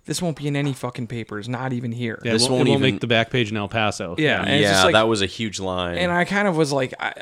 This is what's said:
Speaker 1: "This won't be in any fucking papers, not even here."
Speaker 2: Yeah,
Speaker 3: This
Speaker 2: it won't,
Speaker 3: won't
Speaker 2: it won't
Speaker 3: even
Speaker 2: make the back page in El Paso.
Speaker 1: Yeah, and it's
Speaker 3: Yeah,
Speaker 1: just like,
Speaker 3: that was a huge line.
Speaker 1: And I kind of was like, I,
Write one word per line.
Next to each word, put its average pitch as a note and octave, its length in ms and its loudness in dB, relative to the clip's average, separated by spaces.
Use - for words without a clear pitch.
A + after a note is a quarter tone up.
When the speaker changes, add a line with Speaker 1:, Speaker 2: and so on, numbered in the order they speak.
Speaker 1:
"This - 140 -4
won't E3+ 160 -2
be C#3+ 120 -6
in C#3+ 80 0
any C#3+ 160 0
fucking B2 340 -8
papers, G#2+ 420 -8
not B2+ 240 -4
even A#2+ 200 -4
here." A#2 320 -6
Speaker 2:
Yeah, A#2 80 0
Speaker 3:
This A2 140 4
Speaker 2:
it C3 40 2
won't, B2+ 100 2
Speaker 3:
won't B2 80 4
Speaker 2:
it - 40 6
won't C#3 100 4
Speaker 3:
even C3 120 4
Speaker 2:
make - 60 -6
the - 60 -4
back A2+ 240 2
page A#2 220 0
in A2 40 -2
El G2+ 120 -4
Paso. G#2 500 -2
Speaker 1:
Yeah, C3 240 2
and - 80 0
it's C3+ 120 4
Speaker 3:
Yeah, G2+ 100 4
Speaker 1:
just F#2+ 140 6
like, - 80 4
Speaker 3:
that A2 120 6
was A2 160 2
a G2 40 2
huge G2+ 340 -6
line. F2+ 380 -2
Speaker 1:
And F3 120 0
I F3 140 2
kind G3+ 240 0
of E3+ 80 0
was D3+ 160 0
like, C3 260 -2
I, - 220 -4